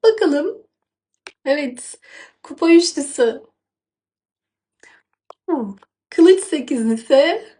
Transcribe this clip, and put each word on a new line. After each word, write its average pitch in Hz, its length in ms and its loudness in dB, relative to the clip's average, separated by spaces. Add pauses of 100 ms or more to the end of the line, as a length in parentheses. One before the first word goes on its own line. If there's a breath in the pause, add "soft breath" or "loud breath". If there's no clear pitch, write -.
Bakalım. 381 540 0 (880)
Evet. 269 500 -6 (480 soft breath)
Kupa 330 280 -2
üçlüsü. 277 680 0 (2000 soft breath)
Hmm. 226 260 -6 (340)
Kılıç 370 340 4
sekizlisi. 269 1000 -2 (180)